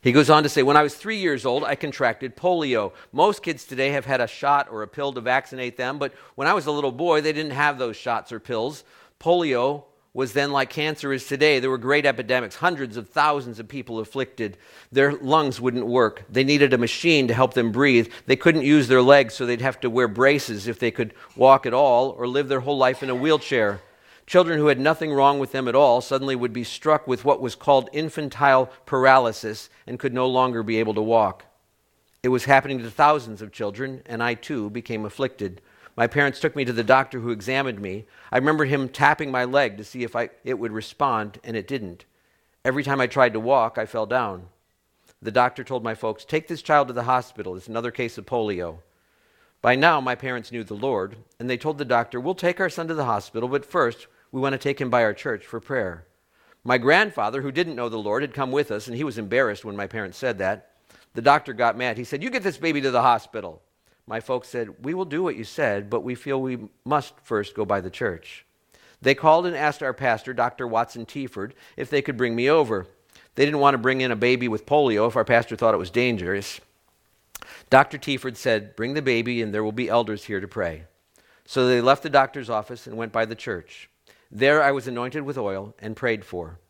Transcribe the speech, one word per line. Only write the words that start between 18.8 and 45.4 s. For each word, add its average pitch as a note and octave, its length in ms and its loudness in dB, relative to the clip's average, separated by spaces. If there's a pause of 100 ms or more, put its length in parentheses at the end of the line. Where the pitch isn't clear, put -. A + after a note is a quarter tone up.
their B2+ 160 6
legs, C3+ 320 6
so C3 100 -4
they'd A#2+ 160 -2
have B2+ 200 -4
to B2+ 80 -2
wear A#2+ 180 2
braces A#2 600 0
if A#2 120 -6
they A#2 120 0
could A2 220 -6 (220)
walk C3+ 320 6
at A#2+ 80 -2
all, C3 340 4
or A#2+ 180 -8
live C3 220 -2
their C3+ 120 0
whole C#3+ 160 -2
life B2+ 260 2
in C3 80 -4
a B2+ 40 0
wheelchair. B2+ 680 0 (460)
Children E3+ 320 4
who D3+ 80 4
had C3+ 120 4
nothing D#3 320 0
wrong C#3 280 4
with C3 120 -4
them C3 160 -4
at A#2+ 80 0
all C3 240 6
suddenly C3+ 360 -2
would A#2+ 180 -4
be A#2 100 -4
struck D3+ 420 0
with B2+ 200 -2
what C#3 160 4
was B2 140 -4
called C3+ 360 4
infantile C#3+ 760 2 (160)
paralysis B2+ 840 2 (180)
and A#2 120 -10
could B2+ 140 -4
no B2+ 140 0
longer B2+ 360 0
be A2 140 -2
able G#2+ 160 0
to G#2+ 80 -2
walk. A2 440 2 (800)
It B2 60 2
was B2+ 160 0
happening C3+ 340 4
to A#2 100 -10
thousands B2 520 2
of G#2+ 100 -16
children, B2 540 -8
and A#2 180 -6
I A#2+ 120 0
too A2+ 340 -8
became A2+ 340 -8
afflicted. G#2+ 560 -6 (380)
My A#2 100 2
parents C#3+ 320 0
took D#3 160 0
me C#3+ 80 -2
to B2 80 -4
the A#2 120 -2
doctor C3 360 4
who A#2 120 -6
examined A#2 500 -4
me. G2+ 240 -8 (260)
I B2+ 60 2
remember D3+ 260 2
him C3+ 240 0
tapping D3 440 2
my B2+ 120 -2
leg B2+ 340 0
to G#2 60 -12
see B2 200 -10
if A2+ 120 -8
I, A#2+ 140 -4 (160)
it B2+ 120 -4
would A2 140 -6
respond, G#2+ 720 -4
and A#2 140 -6
it G2 100 -6
didn't. G#2 380 -8 (580)
Every C3 200 0
time C#3 180 0
I B2 60 2
tried B2 260 4
to A2 80 -2
walk, A#2 360 2
I A2+ 80 -4
fell A2 200 -4
down. G2+ 400 -4 (760)
The A2+ 100 -8
doctor B2 340 0